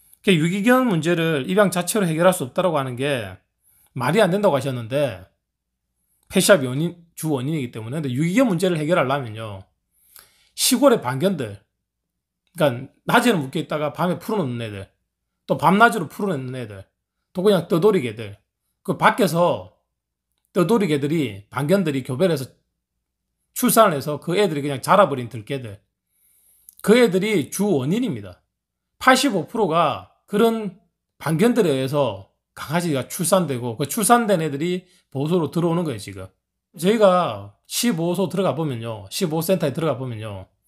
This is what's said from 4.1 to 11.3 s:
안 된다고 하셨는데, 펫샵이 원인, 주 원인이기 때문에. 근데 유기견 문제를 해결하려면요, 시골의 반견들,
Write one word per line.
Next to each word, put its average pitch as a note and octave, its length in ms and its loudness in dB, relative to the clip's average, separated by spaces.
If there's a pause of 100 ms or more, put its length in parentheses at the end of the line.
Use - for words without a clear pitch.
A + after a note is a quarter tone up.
안 F3+ 100 4
된다고 G3 240 2
하셨는데, B2 680 -4 (1040)
펫샵이 F#3 360 4
원인, D3 400 -4 (100)
주 D#3 160 -4
원인이기 C#3 400 -4
때문에. A#2 260 -10
근데 C#3 140 -4
유기견 F3 360 2
문제를 F3+ 300 0
해결하려면요, B2+ 840 -2 (920)
시골의 B3 460 4
반견들, C3 600 -4 (920)